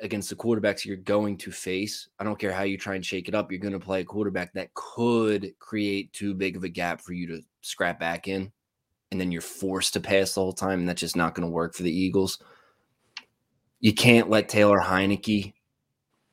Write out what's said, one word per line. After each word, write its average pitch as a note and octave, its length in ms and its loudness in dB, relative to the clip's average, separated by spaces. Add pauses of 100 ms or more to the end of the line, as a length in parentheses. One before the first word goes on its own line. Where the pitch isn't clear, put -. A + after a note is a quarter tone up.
against G2+ 260 -6
the G2+ 60 -8
quarterbacks G#2+ 500 0
you're G2 120 -8
going G2+ 400 0
to F#2 140 -12
face, F#2 580 -6 (100)
I G2 40 -6
don't G#2 140 -4
care G2 140 -4
how F#2 120 -2
you G2 140 -2
try G2 180 -8
and F#2 100 -6
shake F#2 220 -6
it G2 60 -4
up, G#2 160 0
you're F#2 100 -8
gonna G2 200 -6
play F#2+ 220 -4
a F2 40 -6
quarterback F#2+ 480 -4
that F#2 220 -8
could A2 840 0
create G2+ 560 -4
too G2+ 220 -4
big F#2 200 -2
of F#2 80 -8
a F#2 60 -6
gap F2 320 -4
for F2+ 120 -12
you F2+ 140 -6
to E2 140 -10 (200)
scrap - 380 -4
back E2+ 280 -4
in, F#2+ 240 -4 (600)
and F#2+ 80 -4
then F#2 120 -2
you're E2 100 -4
forced F#2+ 520 -4
to G2 60 0
pass G2 360 2
the G2 60 0
whole F#2 120 0
time, F#2+ 280 -2
and F2 60 0
that's F2 140 -2
just E2 140 -4
not E2 180 2
gonna F2 160 -4
work E2+ 240 -2
for - 80 -10
the F2 100 0
Eagles. F#2 460 2 (1400)
You G#2+ 140 6
can't A#2 360 8
let G#2+ 200 4
Taylor G#2 300 8
Heinicke G2 720 0 (800)